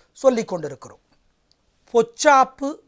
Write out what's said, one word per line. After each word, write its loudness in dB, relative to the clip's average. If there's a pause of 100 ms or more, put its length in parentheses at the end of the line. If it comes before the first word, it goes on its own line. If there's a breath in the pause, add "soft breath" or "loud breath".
(120)
சொல்லிக் -2
கொண்டிருக்கிறோம். -14 (920)
பொச்சாப்பு 0 (120)